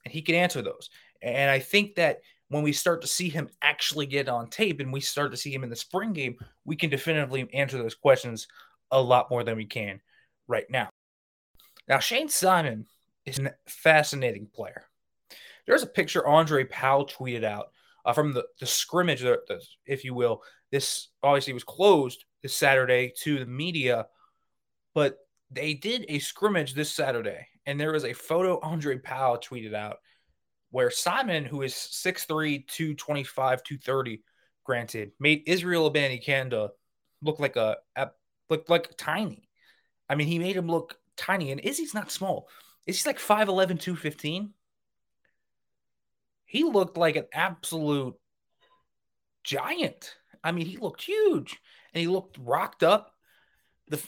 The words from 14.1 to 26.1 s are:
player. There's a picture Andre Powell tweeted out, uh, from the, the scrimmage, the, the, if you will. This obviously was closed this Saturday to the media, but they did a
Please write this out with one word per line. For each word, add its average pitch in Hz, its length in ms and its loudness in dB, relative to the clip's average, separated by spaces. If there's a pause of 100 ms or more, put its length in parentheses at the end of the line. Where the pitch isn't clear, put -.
player. - 320 -12 (800)
There's 294 160 6
a - 40 -4
picture - 400 0
Andre 151 380 6
Powell 139 420 2
tweeted 120 380 -6
out, 104 240 -4 (360)
uh, 120 80 4
from 151 220 2
the, 120 100 -2 (160)
the 131 60 -10
scrimmage, 175 540 0
the, 123 280 2
the, 85 140 -8 (240)
if 135 180 -6
you 127 80 -8
will. 120 300 0 (280)
This - 380 -2 (140)
obviously 139 320 4
was 123 100 -10
closed 170 640 4 (160)
this 135 120 -8
Saturday 127 680 4
to 147 160 0
the 127 80 -6
media, 127 600 -2 (880)
but 139 220 2 (340)
they 143 240 -4
did 214 340 -4
a 147 100 -2